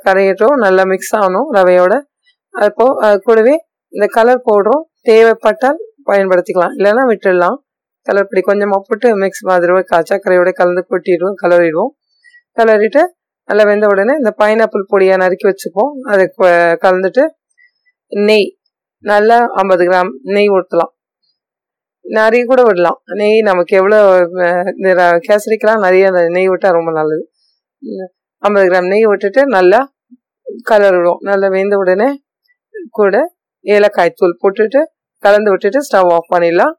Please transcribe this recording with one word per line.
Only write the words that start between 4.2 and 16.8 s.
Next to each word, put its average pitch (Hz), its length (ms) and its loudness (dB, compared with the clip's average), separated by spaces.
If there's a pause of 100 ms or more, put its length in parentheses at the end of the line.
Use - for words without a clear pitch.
பவுடரும் 226 440 0 (160)
தேவைப்பட்டால் 226 800 2 (240)
பயன்படுத்திக்கலாம், 185 720 -2
இல்லைன்னா 220 340 0
விட்டுடலாம். 185 480 -2 (480)
கலர் 196 220 -2
பொடி 190 180 -2
கொஞ்சமா 202 400 0
போட்டு 226 280 -2
மிக்ஸ் 196 300 -6
மாதிரி 180 380 0
க-, 170 240 -2
சர்க்கரையோட 185 460 0
கலந்து 180 360 -2
கொட்டிடுவோம், 180 500 -4
கலரிடுவோம். 175 540 0 (640)
கலரிட்டு 220 460 2 (460)
நல்லா 208 140 2
வெந்த 208 240 0
உடனே 202 300 0
இந்த 220 200 -2
பைனாப்பிள் 214 520 0
பொடியா 190 320 2
நறுக்கி 180 260 -2
வச்சுப்போம், 208 440 -4 (200)
அதை 196 180 2
க-, 170 540 0